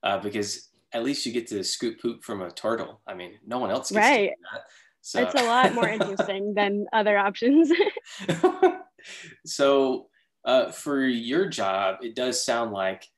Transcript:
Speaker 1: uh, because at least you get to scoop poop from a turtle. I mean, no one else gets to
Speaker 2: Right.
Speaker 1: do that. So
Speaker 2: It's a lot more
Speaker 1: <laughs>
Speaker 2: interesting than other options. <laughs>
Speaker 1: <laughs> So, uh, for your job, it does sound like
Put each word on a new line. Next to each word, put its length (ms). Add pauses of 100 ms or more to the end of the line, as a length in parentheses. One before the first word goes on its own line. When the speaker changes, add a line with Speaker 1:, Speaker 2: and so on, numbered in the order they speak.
Speaker 1:
uh, 160
because 520 (220)
at 120
least 220
you 60
get 160
to 160
scoop 360
poop 240
from 180
a 80
turtle. 560
I 80
mean, 320
no 120
one 120
else 200
gets 160
to 60
Speaker 2:
Right. 180
Speaker 1:
do 120 (100)
that. 100 (380)
So 220
Speaker 2:
It's 120
a 80
lot 320
more 140
Speaker 1:
<laughs> 100
Speaker 2:
interesting 560
than 380
other 260
options. 540 (480)
<laughs> 80
Speaker 1:
<laughs> 500 (680)
So, 640 (360)
uh, 260
for 360
your 420
job, 540
it 120
does 300
sound 280
like 460